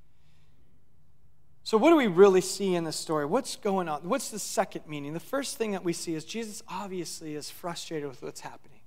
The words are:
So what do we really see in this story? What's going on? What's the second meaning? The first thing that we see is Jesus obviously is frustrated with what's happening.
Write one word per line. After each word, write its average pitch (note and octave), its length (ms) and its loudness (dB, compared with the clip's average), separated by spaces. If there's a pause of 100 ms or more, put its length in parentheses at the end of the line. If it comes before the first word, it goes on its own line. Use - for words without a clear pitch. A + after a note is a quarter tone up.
(1600)
So A3 160 4
what C#4 120 10
do E4+ 60 10
we B3+ 120 6
really F#3 320 10
see F#3 340 0
in E3+ 100 0
this D3+ 120 -4
story? D3+ 280 0
What's A3 300 0
going F#3+ 340 0
on? D3+ 200 -4
What's B3+ 220 0
the G#3+ 80 -8
second - 500 -2
meaning? D3 240 -6
The E3 80 -6
first - 380 -4
thing A3 140 0
that F#3 120 -4
we E3+ 80 2
see E3 220 -4
is D3+ 100 -6
Jesus G#3+ 420 -8
obviously F3 680 -8
is C#3+ 140 -8
frustrated E3 580 -6
with B2+ 120 -12
what's - 200 -10
happening. - 460 -16